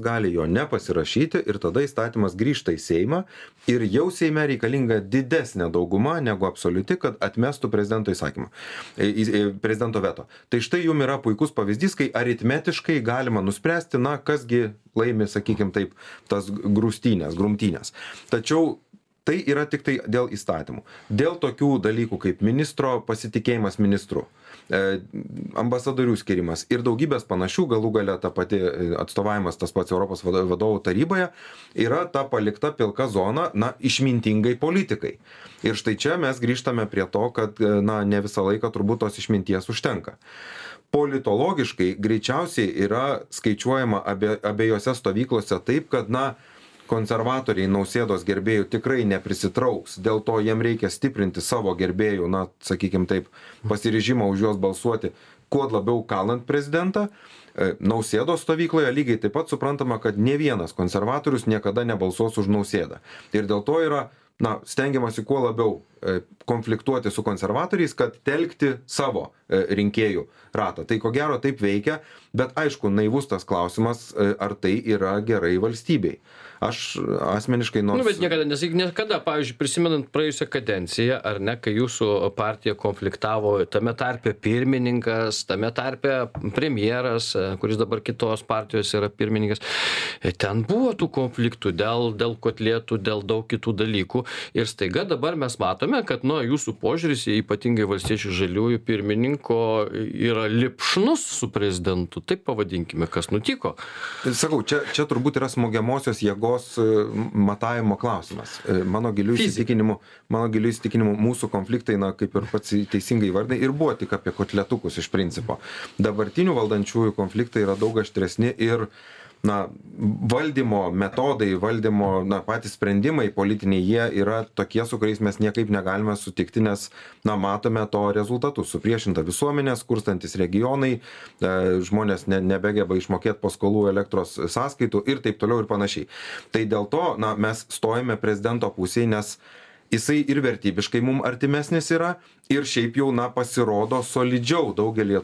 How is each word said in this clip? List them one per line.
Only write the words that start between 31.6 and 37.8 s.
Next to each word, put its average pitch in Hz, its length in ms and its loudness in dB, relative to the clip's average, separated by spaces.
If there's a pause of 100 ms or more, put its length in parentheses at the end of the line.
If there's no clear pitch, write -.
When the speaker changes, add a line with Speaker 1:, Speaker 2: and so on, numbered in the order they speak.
Speaker 1:
yra 117 320 0
ta 139 180 -2
palikta 117 480 -2
pilka 123 380 -2
zona, 107 440 0
na, 113 260 0
išmintingai 120 840 2
politikai. 170 560 0 (460)
Ir 110 100 2
štai 107 240 -2
čia 160 240 0
mes 131 180 0
grįžtame 120 460 0
prie 95 240 -2
to, 113 240 0
kad, 107 260 -2
e, 104 220 4